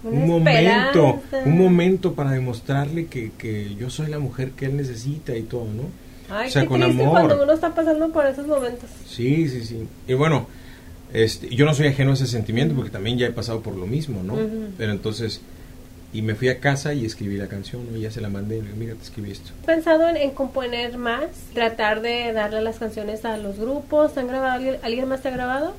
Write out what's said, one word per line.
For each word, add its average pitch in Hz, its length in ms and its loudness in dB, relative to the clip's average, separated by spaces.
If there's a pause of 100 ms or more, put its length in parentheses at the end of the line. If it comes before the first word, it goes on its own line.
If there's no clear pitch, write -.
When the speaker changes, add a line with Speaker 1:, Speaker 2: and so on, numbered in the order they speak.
Speaker 1:
Una - 200 0
Speaker 2:
un 165 60 4
momento, 170 920 6
Speaker 1:
esperanza. 135 260 -2
Speaker 2:
un 160 100 6
momento 180 560 6
para 139 180 0
demostrarle 139 720 -2
que, 113 320 -8
que 104 380 -6
yo 120 120 -6
soy 156 200 -6
la 151 100 -4
mujer 131 320 -4
que - 160 -8
él 139 100 -2
necesita 131 600 -4
y 113 60 -4
todo, 117 240 -6
¿no?". 107 180 -6 (440)
Speaker 1:
Ay, 214 200 -4
Speaker 2:
O - 20 -6
sea, - 120 4
Speaker 1:
qué - 60 2
Speaker 2:
con 131 120 4
Speaker 1:
triste - 200 4
Speaker 2:
amor. 294 200 6
Speaker 1:
cuando 285 240 6
uno 294 80 6
está 320 200 2
pasando 320 380 2
por 311 160 2
esos 277 220 -2
momentos. 247 420 -2 (160)
Speaker 2:
Sí, 143 420 2
sí, 123 140 -4
sí. 113 240 -8 (220)
Y 127 60 2
bueno, 139 340 2 (640)
este, 113 420 0
yo 135 100 6
no 156 100 4
soy 143 120 2
ajeno 135 240 2
a 135 40 4
ese 131 120 0
sentimiento 117 480 0
Speaker 1:
Ujú. 131 80 0
Speaker 2:
porque 98 100 -8
también 107 240 -4
ya 120 120 2
he - 20 0
pasado 113 300 -6
por 104 160 -8
lo 90 100 -6
mismo, 123 380 -4
¿no? 104 100 -4
Speaker 1:
Ujú. 220 420 -4
Speaker 2:
Pero 107 140 -2
entonces, 107 500 -4 (720)
y 110 100 -4
me 110 120 0
fui 127 140 0
a 127 100 0
casa 143 360 0
y 123 100 -2
escribí 101 320 -4
la 98 100 -4
canción, 98 420 -10
¿no? 113 80 -8
Y 110 40 -6
ya 107 100 -4
se 107 100 -8
la 104 80 -6
mandé 101 280 -4
y 110 60 -4
le - 40 -8
dije, 101 100 -12
"Mira, 113 180 -8
te - 100 -16
escribí 101 260 -10
esto". - 200 -14 (100)
Speaker 1:
¿Has - 60 -8
pensado 330 420 4
en, 330 80 2
en 285 160 0
componer 247 680 -4
más? 240 280 -2 (280)
¿Tratar 226 480 0
de 233 300 -2
darle 220 280 -2
las 220 200 -2
canciones 214 440 -6
a 220 120 -2
los 202 200 -6
grupos? 294 580 2
¿Te 277 60 -4
han 247 60 -4
grabado 262 280 -2
alguien, 262 280 -2
alguien 240 240 -2
más 262 160 -4
te 269 60 -4
ha - 40 0
grabado? 262 460 -4